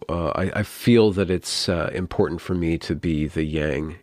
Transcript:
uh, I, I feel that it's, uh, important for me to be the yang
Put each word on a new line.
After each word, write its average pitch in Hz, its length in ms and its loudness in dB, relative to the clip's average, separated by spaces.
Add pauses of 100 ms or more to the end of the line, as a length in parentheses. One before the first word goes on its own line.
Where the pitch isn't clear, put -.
uh, 82 220 -2
I, 95 300 -2
I - 20 2
feel 110 500 4
that 90 180 0
it's, - 380 -2
uh, 85 240 0
important 87 480 0
for - 140 -4
me 85 240 0
to - 160 -4
be 78 320 0
the 80 180 -2
yang 76 580 -2